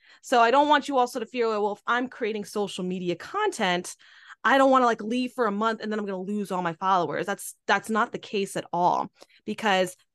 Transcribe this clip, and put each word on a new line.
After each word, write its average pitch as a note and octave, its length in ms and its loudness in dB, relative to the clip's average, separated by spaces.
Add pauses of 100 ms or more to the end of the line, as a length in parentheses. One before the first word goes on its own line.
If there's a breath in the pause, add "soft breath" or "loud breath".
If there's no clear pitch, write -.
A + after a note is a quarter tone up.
(220 soft breath)
So A#3+ 180 2
I A3+ 120 6
don't C#4+ 160 4
want D4 180 4
you C#4 100 -2
also B3 220 0
to A3 80 -6
feel, A#3 240 -2 (100)
"Well, G3+ 120 -2
if G#3 160 -12
I'm A#3+ 180 0
creating G#3+ 380 -6
social G3 400 -6
media F3+ 320 -4
content, G3 800 -2 (480 loud breath)
I B3 140 6
don't C4+ 120 6
wanna, B3+ 160 6
like, A3+ 160 0
leave B3 300 -4
for B3 140 0
a G#3 40 0
month A3 320 -2
and A3 80 -6
then G#3+ 80 -4
I'm G#3 80 -6
gonna F#3+ 160 -6
lose G3+ 300 -6
all F#3 100 -2
my E3+ 120 -2
followers." F3 520 0
That's, - 300 -8 (100)
that's G3 240 0
not A3 220 0
the F#3 80 -10
case G3 340 -6
at E3+ 180 -6
all, F3 380 2 (340 soft breath)
because F#3+ 520 0 (180)